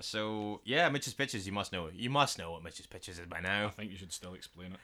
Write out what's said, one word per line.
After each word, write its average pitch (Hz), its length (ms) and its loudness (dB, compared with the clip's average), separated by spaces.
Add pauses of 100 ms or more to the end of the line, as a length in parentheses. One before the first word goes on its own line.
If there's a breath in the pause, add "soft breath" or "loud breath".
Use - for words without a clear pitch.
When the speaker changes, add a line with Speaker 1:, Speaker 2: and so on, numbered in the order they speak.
Speaker 1:
So, 107 640 0
yeah, 127 240 6
Mitch's 139 240 0
Pitches, 120 340 0
you 98 60 -2
must 101 220 0
know. 82 180 0
You 107 160 -2
must 139 300 6
know 85 140 -6
what 82 100 -8
Mitch's - 240 -10
Pitches 87 320 -10
is 87 80 -8
by 85 140 -6
now. 101 260 2
Speaker 2:
I 104 40 0
think 107 200 -6
you 92 80 -10
should 87 160 -8
still 92 180 -8
explain 90 400 -12
it. - 120 -10